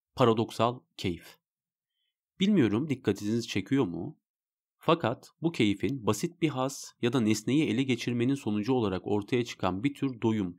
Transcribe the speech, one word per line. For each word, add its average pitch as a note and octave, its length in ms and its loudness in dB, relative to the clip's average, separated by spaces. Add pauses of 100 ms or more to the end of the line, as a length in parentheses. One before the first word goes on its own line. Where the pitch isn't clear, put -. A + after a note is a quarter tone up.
(160)
paradoksal A2+ 640 2 (180)
keyif. - 400 -6 (1040)
Bilmiyorum D3+ 500 4
dikkatinizi A2+ 580 -2
çekiyor B2+ 380 0
mu? F2 320 -8 (600)
Fakat D#3+ 540 -2 (100)
bu E3 100 0
keyfin G#2+ 540 0
basit A2 360 -2
bir D#3 80 2
haz C3 520 -6
ya A#2+ 120 0
da C#3 60 4
nesneyi A#2 440 2
ele A#2 200 0
geçirmenin A#2+ 520 0
sonucu G#2+ 380 -2
olarak G2+ 340 0
ortaya G#2 380 0
çıkan F#2+ 380 -2
bir C#3+ 100 0
tür C3 280 -6
doyum, G#2 380 0